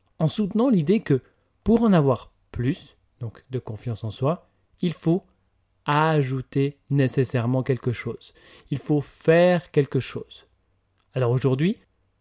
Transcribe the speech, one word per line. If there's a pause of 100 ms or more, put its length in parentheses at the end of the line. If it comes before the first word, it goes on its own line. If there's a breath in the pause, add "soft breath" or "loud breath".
(200)
en
soutenant
l'idée
que (420 soft breath)
pour
en
avoir (200)
plus, (220)
donc
de
confiance
en
soi, (320)
il
faut (600)
ajouter (120)
nécessairement
quelque
chose. (380 loud breath)
Il
faut
faire
quelque
chose. (680)
Alors
aujourd'hui, (420)